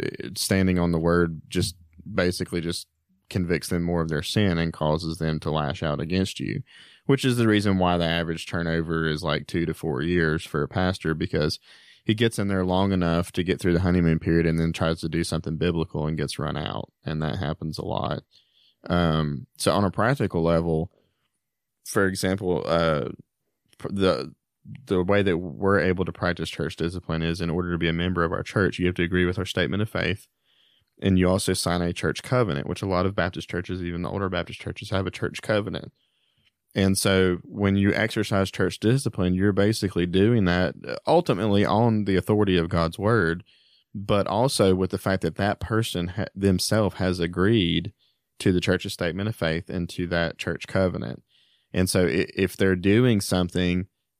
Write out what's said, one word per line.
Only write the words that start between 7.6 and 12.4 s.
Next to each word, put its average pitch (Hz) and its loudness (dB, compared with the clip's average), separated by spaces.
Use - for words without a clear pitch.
why 90 2
the 85 2
average 82 -2
turnover 82 -2
is, 76 -2
like, 76 -2
two 85 -2
to 80 -4
four 71 -4
years 80 2
for 73 -4
a 73 -4
pastor, 92 -2
because 76 -2
he 110 2
gets 113 0
in 101 -2